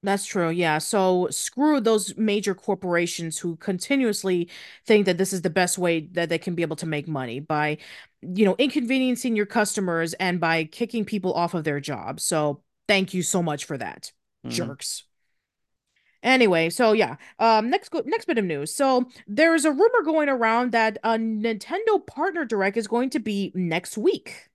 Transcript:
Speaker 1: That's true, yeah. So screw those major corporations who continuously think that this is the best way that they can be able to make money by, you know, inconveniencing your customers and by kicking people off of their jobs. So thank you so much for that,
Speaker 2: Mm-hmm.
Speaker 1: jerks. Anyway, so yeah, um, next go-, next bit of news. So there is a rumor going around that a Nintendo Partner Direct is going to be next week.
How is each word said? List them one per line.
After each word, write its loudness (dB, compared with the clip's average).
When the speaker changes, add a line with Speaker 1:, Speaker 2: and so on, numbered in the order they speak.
Speaker 1:
That's -2
true, -2
yeah. 0
So 2
screw 0
those 0
major 0
corporations -2
who -6
continuously -2
think 6
that 2
this 0
is -4
the 0
best 2
way 0
that -2
they 0
can -4
be -2
able -4
to -8
make -4
money -6
by, 0
you 2
know, 2
inconveniencing 0
your 2
customers -2
and -2
by 2
kicking -4
people -2
off 0
of -4
their -2
jobs. -8
So -2
thank 2
you -2
so 0
much -4
for -8
that, -12
Speaker 2:
Mm-hmm. -6
Speaker 1:
jerks. -8
Anyway, 4
so 4
yeah, 2
um, 4
next -2
go-, -4
next -4
bit 0
of 0
news. -4
So 2
there 4
is 2
a 4
rumor 4
going 2
around 2
that 2
a 2
Nintendo -2
Partner -4
Direct 0
is -4
going 0
to -2
be -4
next -2
week. -2